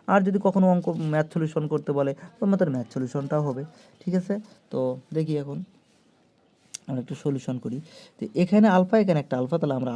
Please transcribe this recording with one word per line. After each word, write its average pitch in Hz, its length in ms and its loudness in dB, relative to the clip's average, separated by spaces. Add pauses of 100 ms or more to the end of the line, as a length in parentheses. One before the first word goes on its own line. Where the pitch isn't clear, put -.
আর 196 220 4
যদি 202 140 0
কখনো 190 320 4
অঙ্ক 175 140 0
ম্যাথ 156 460 0
সলিউশন 156 340 -2
করতে 147 240 -4
বলে, 139 220 -2 (260)
তোমাদের 196 300 2
ম্যাথ 127 240 -4
সলিউশনটাও 139 540 -4
হবে। 131 140 -6 (380)
ঠিক 180 140 -4
আছে, 185 200 -2 (360)
তো 131 280 -2 (180)
দেখি 156 220 0
এখন 139 200 -8 (1300)
আমরা 131 120 -6
একটু 123 140 -12
সলিউশন 131 500 -6
করি। 127 160 -8 (380)
তো 110 80 -8 (160)
এখানে 208 260 6
আলফা, 185 300 4
এখানে 185 220 2
একটা 135 200 -4
আলফা, 135 180 -2
তাহলে 147 160 0
আমরা 123 220 -2